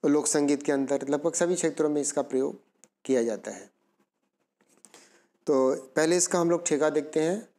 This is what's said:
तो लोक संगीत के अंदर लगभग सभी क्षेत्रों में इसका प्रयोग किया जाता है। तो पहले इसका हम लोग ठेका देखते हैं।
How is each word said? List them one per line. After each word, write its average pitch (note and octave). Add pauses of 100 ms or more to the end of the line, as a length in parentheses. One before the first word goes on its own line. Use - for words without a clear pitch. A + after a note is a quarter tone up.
तो D#3+
लोक D3
संगीत C#3+
के D#3
अंदर C#3
लगभग D3+
सभी F3
क्षेत्रों D#3+
में D3
इसका C#3+
प्रयोग C3+ (460)
किया B2+
जाता G#2+
है। G2 (1800)
तो C3
पहले D#3+
इसका F3
हम E3+
लोग E3+
ठेका D#3
देखते D3+
हैं। F3+